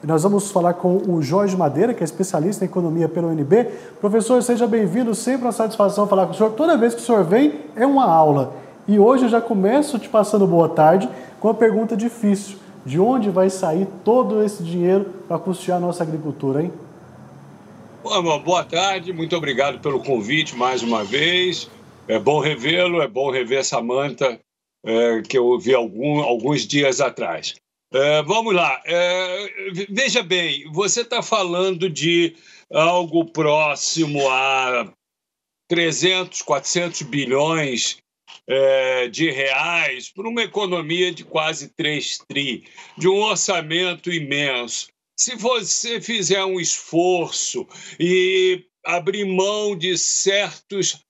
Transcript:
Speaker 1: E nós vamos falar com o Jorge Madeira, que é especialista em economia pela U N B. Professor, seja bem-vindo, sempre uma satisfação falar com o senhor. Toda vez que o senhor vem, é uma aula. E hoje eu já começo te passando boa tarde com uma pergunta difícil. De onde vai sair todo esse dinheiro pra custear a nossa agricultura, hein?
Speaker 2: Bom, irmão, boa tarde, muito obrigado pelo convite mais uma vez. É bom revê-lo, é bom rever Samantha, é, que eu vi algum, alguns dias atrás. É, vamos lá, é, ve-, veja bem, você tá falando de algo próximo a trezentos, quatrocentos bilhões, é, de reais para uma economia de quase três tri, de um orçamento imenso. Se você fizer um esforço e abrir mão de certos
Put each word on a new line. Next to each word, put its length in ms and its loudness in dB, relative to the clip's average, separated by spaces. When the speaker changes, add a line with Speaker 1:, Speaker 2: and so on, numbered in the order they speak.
Speaker 1:
E 40 -8
nós 160 2
vamos 280 2
falar 220 2
com 240 0
o 260 0
Jorge 320 0
Madeira, 380 2
que 100 -4
é 20 0
especialista 600 -2
em 40 -4
economia 420 0
pela 180 -2
U 40 0
N 120 -2
B. 200 4
Professor, 420 2
seja 240 2
bem-vindo, 480 0
sempre 320 -2
uma 60 0
satisfação 560 2
falar 160 4
com 80 -2
o 20 -6
senhor. 180 2
Toda 260 2
vez 160 2
que 80 -10
o 20 -12
senhor 200 4
vem, 360 4
é 80 2
uma 220 4
aula. 500 4
E 100 6
hoje 260 8
eu 40 2
já 100 4
começo 600 2
te 100 -10
passando 380 4
boa 200 6
tarde 400 4
com 100 0
uma 60 2
pergunta 400 2
difícil. 640 -2
De 120 -2
onde 300 2
vai 220 4
sair 360 0
todo 400 2
esse 200 -2
dinheiro 420 2
pra 100 -2
custear 380 -4
a 40 -2
nossa 220 -4
agricultura, 600 -4
hein? 100 -4
Speaker 2:
Bom, 140 -4
irmão, 240 0
boa 240 0
tarde, 480 -2
muito 240 -4
obrigado 440 -2
pelo 220 -2
convite 540 -2
mais 260 0
uma 220 0
vez. 640 -2
É 100 0
bom 220 2
revê-lo, 600 0
é 40 0
bom 240 -2
rever 320 -2
Samantha, 800 -2
é, 380 2
que 160 -4
eu 220 4
vi 160 0
algum, 460 -2
alguns 460 -2
dias 360 0
atrás. 520 -4
É, 300 2
vamos 320 0
lá, 320 0
é, 880 -4
ve-, 160 -8
veja 320 0
bem, 500 -2
você 320 -2
tá 180 -4
falando 680 -2
de 440 0
algo 540 2
próximo 1040 0
a 600 0
trezentos, 720 0
quatrocentos 600 -4
bilhões, 960 -2
é, 600 2
de 220 -2
reais 800 -2
para 160 -12
uma 160 -4
economia 720 -2
de 120 -14
quase 520 -4
três 500 -4
tri, 380 -6
de 100 -2
um 140 4
orçamento 880 -2
imenso. 800 -4
Se 200 -2
você 640 -2
fizer 420 -2
um 160 -2
esforço 1120 -2
e 680 2
abrir 420 0
mão 500 0
de 220 -2
certos 1120 -2